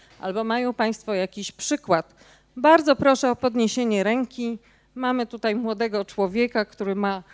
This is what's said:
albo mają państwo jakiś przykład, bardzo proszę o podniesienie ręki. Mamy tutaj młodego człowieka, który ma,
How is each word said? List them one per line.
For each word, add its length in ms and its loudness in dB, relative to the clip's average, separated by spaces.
albo 240 -4
mają 300 -2
państwo 400 -4
jakiś 380 -6
przykład, 640 -2
bardzo 400 6
proszę 340 2
o 60 -2
podniesienie 640 0
ręki. 560 -2
Mamy 320 -2
tutaj 280 -4
młodego 500 -2
człowieka, 600 -2
który 300 -6
ma, 280 -2